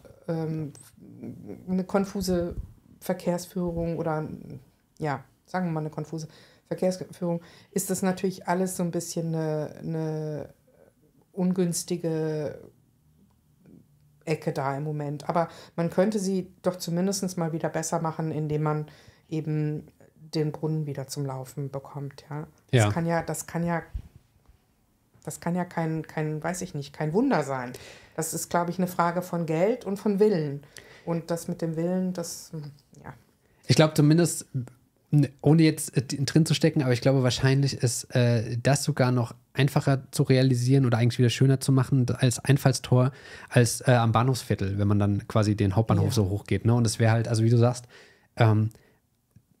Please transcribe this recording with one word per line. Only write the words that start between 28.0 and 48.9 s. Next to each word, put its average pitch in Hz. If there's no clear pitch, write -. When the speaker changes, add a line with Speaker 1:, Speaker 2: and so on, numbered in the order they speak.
Speaker 1:
Das 160
ist, 170
glaub 175
ich, 175
eine 180
Frage 175
von 170
Geld 175
und 196
von 202
Willen. 156
Und 170
das 170
mit 175
dem 165
Willen, 180
das, -
hm, 147
ja. -
Speaker 2:
Ich -
glaub 156
zumindest, 156
n-, 143
ohne 160
jetzt, 156
äh, 143
d-, 139
drin 156
zu 151
stecken, 160
aber 131
ich 120
glaube, 135
wahrscheinlich 131
ist, 120
äh, 120
das 131
sogar 131
noch 123
einfacher 139
zu -
realisieren 131
oder 117
eigentlich 120
wieder 123
schöner 135
zu -
machen 131
d-, 135
als -
Einfallstor, 131
als, 123
äh, -
am 117
Bahnhofsviertel, 110
wenn 104
man 104
dann 101
quasi 107
den 101
Hauptbahnhof 104
Speaker 1:
Ja. 101
Speaker 2:
so 104
hochgeht, 98
ne? 113
Und 120
es -
wär 113
halt, 113
also 113
wie 113
du 120
sagst, 120
ähm, 110